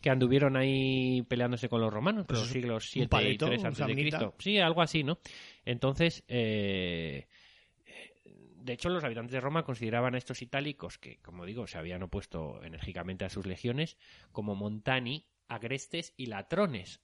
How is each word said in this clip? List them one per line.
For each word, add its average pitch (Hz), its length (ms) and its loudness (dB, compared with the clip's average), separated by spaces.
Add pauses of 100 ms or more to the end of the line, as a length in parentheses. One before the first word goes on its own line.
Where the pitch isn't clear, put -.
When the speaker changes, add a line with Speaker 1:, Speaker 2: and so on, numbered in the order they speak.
Speaker 1:
Que 151 80 4
anduvieron 135 480 6
ahí 131 640 4
peleándose 120 480 0
con 117 100 2
los 110 140 4
romanos 185 340 0
Speaker 2:
Pues 123 100 2
Speaker 1:
por - 20 -
los 110 80 0
Speaker 2:
es 120 60 -4
Speaker 1:
siglos 120 300 -2
Speaker 2:
un - 60 -10
Speaker 1:
siete 127 160 2
y - 20 -4
Speaker 2:
paleto, 107 380 4
Speaker 1:
tres 123 160 2
Speaker 2:
un - 60 0
Speaker 1:
antes 135 100 -2
de 151 60 -2 (100)
Speaker 2:
samnita. 147 240 0
Speaker 1:
Cristo. 104 220 -2
Sí, 208 200 2
algo 165 220 4
así, 160 240 2
¿no? 156 140 0 (440)
Entonces, 135 640 0
eh, 95 1000 0 (1300)
de 127 160 -8
hecho, 175 160 -2
los 175 160 0
habitantes 117 260 -4
de 131 80 -2
Roma 151 240 0
consideraban 120 500 0
a 127 40 -2
estos - 240 -8
itálicos, 139 560 -6
que, - 240 -20
como 87 240 -14
digo, 110 220 -8
se - 100 -12
habían 90 260 -6
opuesto 80 580 -6
enérgicamente 87 640 -8
a 95 60 -4
sus 95 160 -8
legiones, 120 500 -4 (380)
como 104 220 -4
montani, 120 680 -4 (220)
agrestes 127 720 -8
y 131 80 -8
latrones, 120 800 -2